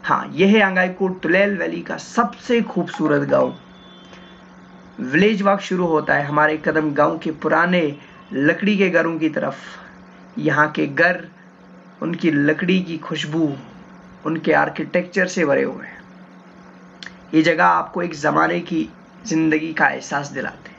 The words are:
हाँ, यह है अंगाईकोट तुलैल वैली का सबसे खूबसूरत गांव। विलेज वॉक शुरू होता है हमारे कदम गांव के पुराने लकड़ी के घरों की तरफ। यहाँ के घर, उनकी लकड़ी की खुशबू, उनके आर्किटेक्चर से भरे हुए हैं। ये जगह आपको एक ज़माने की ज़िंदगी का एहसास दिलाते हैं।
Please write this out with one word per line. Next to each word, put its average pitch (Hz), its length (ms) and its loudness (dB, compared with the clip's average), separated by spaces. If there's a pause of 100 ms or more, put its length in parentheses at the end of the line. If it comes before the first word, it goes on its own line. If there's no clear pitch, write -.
हाँ, - 300 -2
यह 175 140 4
है 214 140 6
अंगाईकोट 185 600 0
तुलैल 190 360 2
वैली 170 240 -6
का 165 160 -10
सबसे - 640 0
खूबसूरत 151 680 -2
गांव। 135 240 2 (1500)
विलेज 185 420 2
वॉक 196 180 2
शुरू 180 260 -2
होता 151 300 2
है 143 100 0
हमारे 151 400 2
कदम 156 280 0
गांव 151 240 2
के 160 140 -6
पुराने 165 520 2 (500)
लकड़ी 170 440 2
के 190 120 4
घरों 165 300 0
की 156 100 0
तरफ। 147 280 -4 (800)
यहाँ 151 340 2
के 156 160 -2
घर, 165 380 0 (760)
उनकी 165 300 0
लकड़ी 156 500 2
की 165 160 -8
खुशबू, 151 560 -4 (720)
उनके 156 280 0
आर्किटेक्चर 160 760 0
से 175 180 -2
भरे 139 180 2
हुए - 220 -6
हैं। - 140 -18 (1300)
ये 160 80 6
जगह 165 240 4
आपको 170 360 0
एक 170 120 -4
ज़माने 156 460 0
की 160 300 -4 (360)
ज़िंदगी 160 480 0
का 156 140 2
एहसास 143 420 -6
दिलाते 139 260 -8
हैं। - 240 -20